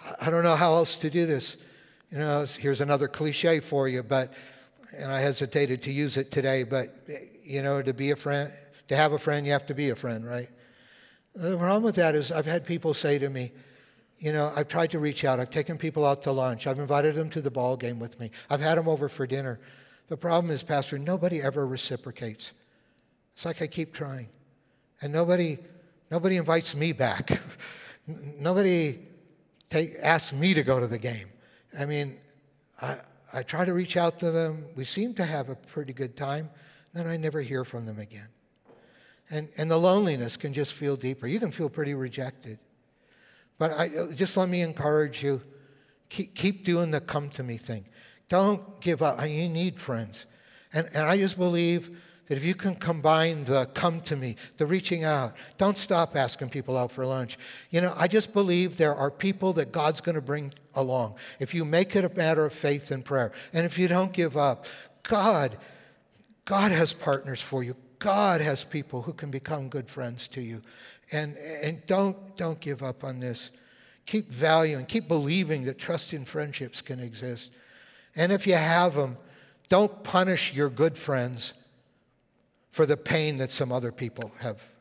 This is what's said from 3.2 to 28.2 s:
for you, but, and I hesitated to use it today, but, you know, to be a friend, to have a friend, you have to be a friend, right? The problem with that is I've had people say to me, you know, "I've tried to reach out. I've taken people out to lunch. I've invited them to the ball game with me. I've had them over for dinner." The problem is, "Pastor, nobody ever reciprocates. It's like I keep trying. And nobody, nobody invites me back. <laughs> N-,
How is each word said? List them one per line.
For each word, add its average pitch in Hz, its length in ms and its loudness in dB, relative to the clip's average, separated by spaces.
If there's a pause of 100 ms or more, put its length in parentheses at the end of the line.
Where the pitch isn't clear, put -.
for 139 280 0
you, 127 160 -2
but, 131 300 0 (640)
and 139 140 -8
I 135 100 0
hesitated 135 640 0
to 135 80 -6
use 139 260 -2
it 135 140 -4
today, 135 320 0
but, 127 440 -4 (360)
you 139 180 -4
know, 139 200 0
to 131 120 0
be 139 180 0
a 143 40 2
friend, 143 360 -4 (360)
to 135 80 0
have 151 180 6
a 147 60 0
friend, 147 260 0
you 143 80 2
have 143 140 0
to 147 80 -6
be 139 160 0
a 113 40 -2
friend, 113 300 -6
right? 123 240 -8 (840)
The 180 220 -2
problem 190 260 4
with 220 120 2
that 165 180 6
is 151 180 0
I've 156 140 0
had 160 180 0
people 165 300 0
say 143 240 2
to 139 120 0
me, 123 220 -6 (680)
you 151 120 -2
know, 151 240 0
"I've 147 120 0
tried 165 240 0
to 165 80 -2
reach 147 260 -2
out. 131 140 4
I've 123 100 -4
taken 156 280 -4
people 151 280 0
out 139 160 2
to 139 100 -2
lunch. 127 360 -2
I've 135 100 -2
invited 147 380 2
them 156 160 -2
to 160 100 -6
the 139 80 -2
ball 127 260 0
game 120 240 -6
with 117 200 -12
me. 117 100 -10 (220)
I've 143 100 0
had 160 160 4
them 165 100 0
over 147 220 0
for 135 160 -4
dinner." 131 340 -4 (480)
The 160 80 -8
problem 170 380 2
is, 131 80 -4
"Pastor, 143 380 -2
nobody 170 420 0
ever 139 240 0
reciprocates. 123 880 -6 (800)
It's - 120 -10
like 170 180 -4
I 156 40 -4
keep 156 260 -6
trying. 135 360 -10 (720)
And 143 100 -6
nobody, 170 460 2 (540)
nobody 180 260 2
invites 165 380 2
me 156 180 2
back. 117 380 0
<laughs> - 760 -8
N-, 147 320 -12